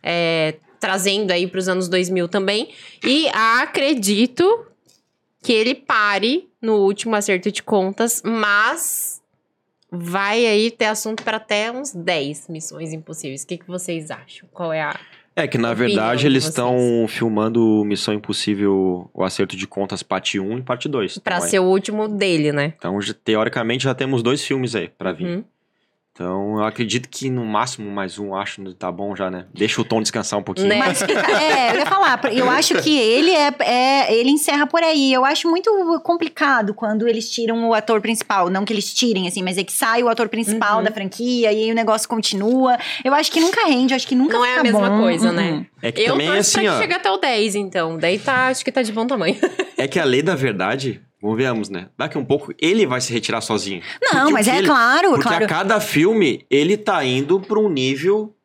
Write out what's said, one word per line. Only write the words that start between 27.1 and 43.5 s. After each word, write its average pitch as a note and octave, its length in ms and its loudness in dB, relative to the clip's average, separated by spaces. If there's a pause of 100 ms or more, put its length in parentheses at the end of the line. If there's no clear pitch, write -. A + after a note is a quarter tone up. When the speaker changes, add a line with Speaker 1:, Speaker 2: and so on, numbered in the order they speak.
Speaker 2:
que - 180 -8
no B2+ 160 -4
máximo G#2+ 460 -4
mais G2 280 -8
um, G2+ 160 -8
acho, G2 380 -8
tá F2+ 180 -8
bom G2+ 240 -8
já, F#2 160 -4
né? F2+ 220 -10
Deixa - 300 -2
o - 20 0
Tom A2+ 160 0
descansar G#2+ 380 -4
um G2 40 -4
pouquinho. G2 260 -2
Speaker 1:
Né? G#3 100 2
Speaker 3:
Mas C4+ 240 0
fica, - 280 0
é, D4 440 2
eu - 60 0
ia D4 40 0
falar, E4 340 2 (140)
eu B3+ 160 2
acho C#4 320 2
que D4+ 180 2
ele B3+ 340 4
é, C#4+ 280 4
é, B3+ 540 2
ele A#3+ 160 4
encerra D4 360 2
por E4 160 2
aí. D4 300 4
Eu B3+ 140 4
acho D4+ 200 0
muito F4+ 240 2 (320)
complicado C#4+ 720 0
quando G#3+ 340 -2
eles A#3 240 0
tiram A#3 380 0
o A3+ 60 4
ator A3 260 2
principal. G#3 480 0
Não F#3+ 160 0
que A3 80 -4
eles G#3 220 -4
tirem, G3 340 0
assim, F#3 140 -6
mas F#3 160 -4
é G3+ 40 -2
que F#3 100 -6
sai A#3 300 0
o A#3+ 60 2
ator A3+ 220 0
principal G#3 480 0
Speaker 1:
Uhum. A3 60 0
Speaker 3:
da G#3+ 60 2
franquia A3 600 0
e G#3+ 120 0
aí A3+ 60 0
o A3+ 40 0
negócio A3 340 0
continua. A#3+ 680 2 (260)
Eu C4 80 2
acho D4+ 180 2
que - 80 0
nunca F#4+ 280 2